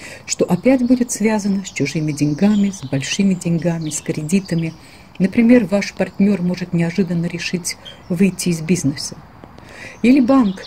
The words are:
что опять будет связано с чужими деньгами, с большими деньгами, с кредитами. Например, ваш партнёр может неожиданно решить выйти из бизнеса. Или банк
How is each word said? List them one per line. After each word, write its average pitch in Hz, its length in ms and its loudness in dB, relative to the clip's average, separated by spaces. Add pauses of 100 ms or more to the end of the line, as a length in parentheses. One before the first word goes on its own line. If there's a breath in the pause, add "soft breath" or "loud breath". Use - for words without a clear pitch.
(260 loud breath)
что - 200 -2
опять 247 380 2
будет 240 280 2
связано 202 520 0
с - 60 -14
чужими 151 420 -4
деньгами, 190 600 2
с - 120 -12
большими 180 520 0
деньгами, 165 560 -2
с - 100 -8
кредитами. 165 720 -2 (460 loud breath)
Например, 226 460 4
ваш 196 280 -2
партнёр 196 480 0
может 180 320 -4
неожиданно 170 540 0
решить 170 500 -8 (320 loud breath)
выйти 185 400 0
из 165 120 -2
бизнеса. 160 560 -2 (840 loud breath)
Или 262 200 6
банк 226 460 2